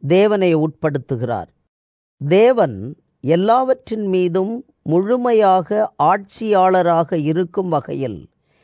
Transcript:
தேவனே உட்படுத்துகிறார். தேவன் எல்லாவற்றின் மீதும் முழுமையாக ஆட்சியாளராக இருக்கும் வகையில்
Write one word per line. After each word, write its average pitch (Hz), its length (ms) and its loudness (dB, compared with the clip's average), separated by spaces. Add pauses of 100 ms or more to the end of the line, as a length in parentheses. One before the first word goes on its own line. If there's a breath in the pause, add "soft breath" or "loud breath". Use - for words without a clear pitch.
தேவனே 190 520 2
உட்படுத்துகிறார். 135 920 -4 (720)
தேவன் 151 760 0 (240)
எல்லாவற்றின் 220 880 0
மீதும் 185 580 -2 (180)
முழுமையாக 208 1200 0
ஆட்சியாளராக 185 1160 0
இருக்கும் 170 500 -2
வகையில் 135 600 -6 (360)